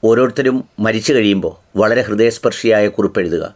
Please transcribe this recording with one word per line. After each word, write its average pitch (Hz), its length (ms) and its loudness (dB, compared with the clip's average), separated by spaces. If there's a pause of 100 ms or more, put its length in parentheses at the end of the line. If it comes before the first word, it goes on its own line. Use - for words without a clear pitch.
ഓരോരുത്തരും 127 540 2 (240)
മരിച്ചു 110 320 -2
കഴിയുമ്പോൾ 101 400 0 (240)
വളരെ 110 260 2
ഹൃദയസ്പർശിയായ 110 880 0
കുറിപ്പെഴുതുക 90 560 -2 (120)